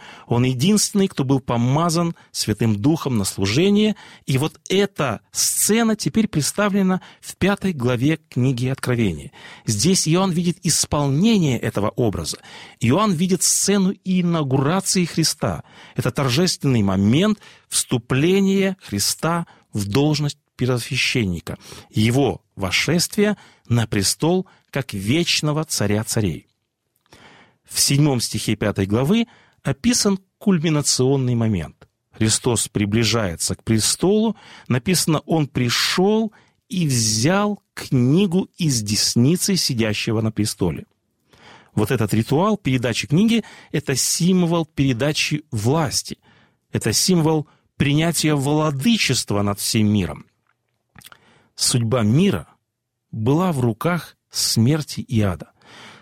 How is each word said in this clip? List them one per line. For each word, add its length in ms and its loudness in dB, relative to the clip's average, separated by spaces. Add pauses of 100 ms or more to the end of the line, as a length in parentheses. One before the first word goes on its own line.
(260)
Он 160 2
единственный, 640 2
кто 160 -4
был 160 2
помазан 800 0 (160)
Святым 440 0
Духом 420 0
на 60 0
служение. 680 2 (300)
И 140 0
вот 200 -4 (120)
эта 500 0 (100)
сцена 640 0
теперь 320 -2
представлена 760 0 (180)
в 160 -18
пятой 380 0
главе 440 0 (100)
книги 380 -2
Откровения. 680 -2 (340)
Здесь 420 0
Иоанн 240 0
видит 300 -2
исполнение 960 0
этого 320 -2
образа. 480 -2 (420)
Иоанн 320 2
видит 300 0
сцену 600 0
инаугурации 1040 0
Христа. 580 -2 (320)
Это 160 -2
торжественный 720 0
момент 560 2 (300)
вступления 1160 0
Христа 640 -4 (280)
в 120 -4
должность 520 0 (180)
первосвященника, 1040 -4 (320)
его 540 0 (100)
восшествия 800 -2 (320)
на 200 2
престол 580 0 (240)
как 240 -6
вечного 720 -2
царя 400 0
царей. 420 -4 (1200)
В 160 -6
седьмом 400 2
стихе 340 -4
пятой 320 0
главы 400 2 (380)
описан 560 0 (180)
кульминационный 960 0
момент. 540 -2 (240)
Христос 560 -2
приближается 880 -2
к 80 -18
престолу. 720 0 (320)
Написано 580 0
«Он 220 0
пришёл 840 0 (360)
и 180 -2
взял 720 0 (140)
книгу 800 0
из 240 -2
десницы 760 0
сидящего 640 -2
на 100 -2
престоле». 540 -4 (920)
Вот 160 0
этот 240 0
ритуал 420 2
передачи 520 -2
книги — 340 2 (300)
это 240 -2
символ 680 0
передачи 840 -2
власти. 680 -2 (520)
Это 220 -2
символ 560 2 (280)
принятия 580 0
владычества 1080 0
над 160 -2
всем 340 2
миром. 340 -2 (1300)
Судьба 460 0
мира 460 2 (640)
была 400 0
в 80 -2
руках 560 -2 (120)
смерти 720 0
и 200 -2
ада. 320 -4 (500)